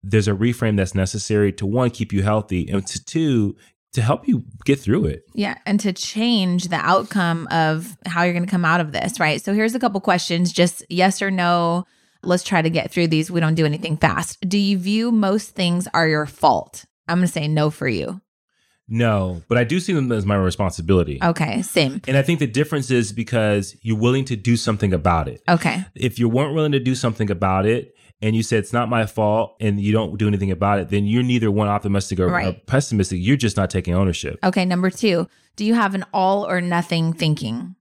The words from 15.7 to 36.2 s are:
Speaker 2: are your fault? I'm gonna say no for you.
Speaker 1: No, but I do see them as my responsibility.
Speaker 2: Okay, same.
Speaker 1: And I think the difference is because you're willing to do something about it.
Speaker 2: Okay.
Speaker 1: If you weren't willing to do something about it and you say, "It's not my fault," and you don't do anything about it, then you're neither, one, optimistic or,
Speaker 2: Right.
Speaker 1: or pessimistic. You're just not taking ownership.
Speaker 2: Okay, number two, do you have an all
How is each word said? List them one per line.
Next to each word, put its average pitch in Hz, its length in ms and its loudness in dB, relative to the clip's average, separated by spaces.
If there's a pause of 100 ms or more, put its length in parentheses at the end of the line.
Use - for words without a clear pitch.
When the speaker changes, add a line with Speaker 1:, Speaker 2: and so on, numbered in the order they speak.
Speaker 2:
are 165 120 2
your 151 200 0
fault? - 580 0 (220)
I'm 170 120 0
gonna 180 80 2
say 151 200 -4
no 151 240 2
for 139 160 -6
you. 95 340 -4 (680)
Speaker 1:
No, 104 600 0
but 117 100 2
I 123 60 4
do 143 160 0
see 185 140 -2
them 131 180 0
as 104 160 0
my 101 80 2
responsibility. 90 880 0
Speaker 2:
Okay, 165 400 0
same. 160 440 0
Speaker 1:
And 135 80 0
I 139 60 4
think 165 180 0
the 151 60 0
difference 131 460 -2
is 117 200 2
because 107 680 -2
you're 110 160 -2
willing 127 280 2
to 131 100 -4
do 117 200 2
something 107 380 0
about 80 340 0
it. - 220 -12
Speaker 2:
Okay. 175 340 0 (120)
Speaker 1:
If 123 240 -4
you 117 100 2
weren't 139 240 0
willing 156 200 0
to 139 60 2
do 127 140 0
something 110 380 -2
about 95 340 0
it 113 300 -2 (260)
and 110 140 0
you 113 80 0
say, 113 140 0
"It's - 160 -4
not 120 140 0
my 113 200 0
fault," 107 520 0
and 101 220 0
you 104 100 0
don't 107 280 0
do 107 80 2
anything 98 240 0
about 98 280 0
it, 87 100 -6
then 101 160 0
you're 117 180 2
neither, 123 260 2
one, 104 180 2
optimistic 98 520 -2
or, 90 80 4
Speaker 2:
Right. 175 200 0
Speaker 1:
or 90 60 -2 (140)
pessimistic. 104 560 0
You're 131 140 2
just 117 200 0
not 95 140 0
taking 87 240 -2
ownership. 90 480 -2
Speaker 2:
Okay, 185 220 2
number 180 260 0
two, 180 360 0 (280)
do 208 100 -6
you 226 80 2
have 202 220 0
an 185 180 -4
all 196 340 0